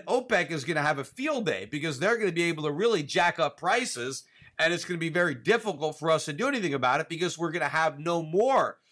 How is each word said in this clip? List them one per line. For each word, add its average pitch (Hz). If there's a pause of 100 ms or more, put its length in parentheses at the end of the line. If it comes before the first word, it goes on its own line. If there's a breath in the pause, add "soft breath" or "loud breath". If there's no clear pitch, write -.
opec 202
is 151
gonna 151
have 147
a 135
field 262
day 101
because 143
they're 214
gonna 208
be 170
able 160
to 151
really 190
jack 170
up 151
prices, 160 (340 soft breath)
and 165
it's 170
gonna 175
be 165
very 165
difficult 156
for 160
us 156
to 156
do 208
anything 202
about 127
it 156
because 170
we're 165
gonna 156
have 156
no 170
more 175 (140)